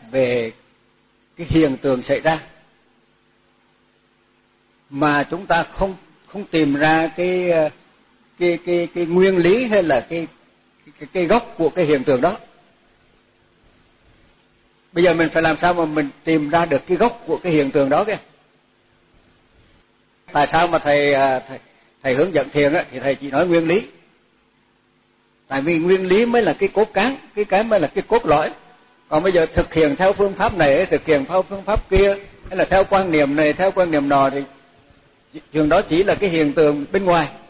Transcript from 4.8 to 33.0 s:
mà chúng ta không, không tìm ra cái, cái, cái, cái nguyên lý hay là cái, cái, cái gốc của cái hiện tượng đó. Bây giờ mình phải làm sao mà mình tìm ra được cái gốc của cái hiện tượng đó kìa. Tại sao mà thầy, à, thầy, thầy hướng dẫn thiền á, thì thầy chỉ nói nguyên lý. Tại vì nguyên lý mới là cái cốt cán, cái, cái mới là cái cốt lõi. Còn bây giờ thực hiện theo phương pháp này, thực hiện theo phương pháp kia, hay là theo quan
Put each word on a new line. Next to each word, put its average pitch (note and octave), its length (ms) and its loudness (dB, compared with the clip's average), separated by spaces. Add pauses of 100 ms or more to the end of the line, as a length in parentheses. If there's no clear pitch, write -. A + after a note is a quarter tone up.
mà C#3+ 400 0
chúng F#3 160 -10
ta E3 180 0
không, F#3+ 320 -6 (320)
không G3 180 -12
tìm D3+ 300 0
ra D#3+ 320 0 (100)
cái, F3+ 340 -2 (880)
cái, F3 260 0
cái, F3 300 0
cái F3 100 -2
nguyên F#3 320 2
lý G3 300 2
hay G#3 160 2
là C3+ 260 0
cái, E3 180 -6 (720)
cái, D3 140 -16
cái F3+ 120 0
gốc A3 320 0
của D#3+ 120 0
cái F3 160 0
hiện C#3+ 180 0
tượng B2+ 180 0
đó. F3 160 0 (2500)
Bây E3+ 120 0
giờ F3 100 4
mình E3 200 0
phải E3 100 0
làm D#3 180 0
sao F3 120 2
mà E3+ 120 0
mình D3+ 240 -4 (140)
tìm D#3 260 0
ra E3 160 0
được C#3 220 -2
cái F3+ 100 0
gốc A3+ 300 -2
của D#3+ 100 -2
cái F3+ 160 -4
hiện C#3+ 180 0
tượng C#3 180 0
đó D#3 140 2
kìa. G#3 140 -4 (2250)
Tại D3 200 0
sao E3 160 2
mà E3 120 0
thầy, C#3+ 340 2
à, C3+ 260 2
thầy, C3 200 -14 (440)
thầy C3 120 0
hướng E3+ 180 0
dẫn C#3 160 0
thiền C#3+ 240 2
á, E3+ 180 -2
thì B2+ 80 -12
thầy C3+ 160 -2
chỉ C#3 160 -12
nói D#3 160 0
nguyên E3+ 200 2
lý. F#3+ 200 0 (1600)
Tại C3+ 140 -6
vì E3 180 -2
nguyên F#3 280 0
lý G3+ 180 0
mới A#3+ 160 0
là E3+ 120 0
cái G3 160 -2
cốt G#3+ 240 -2
cán, A#3+ 240 -2 (180)
cái, G#3 100 -4
cái G3+ 180 0
mới A3 160 0
là D3+ 80 0
cái F#3+ 200 -6
cốt A#3 180 0
lõi. D#3 260 0 (580)
Còn D#3 140 0
bây F#3+ 80 2
giờ E3+ 220 4
thực F3 200 -4
hiện D3+ 220 2
theo F#3+ 180 2
phương G3 200 0
pháp G#3 240 -2
này, D3+ 280 2
thực - 200 -2
hiện D3 200 0
theo F#3 160 0
phương G3 220 -10
pháp G#3+ 260 -4
kia, G3 260 2 (340)
hay F#3+ 80 -8
là - 80 0
theo F#3+ 180 2
quan F#3+ 280 0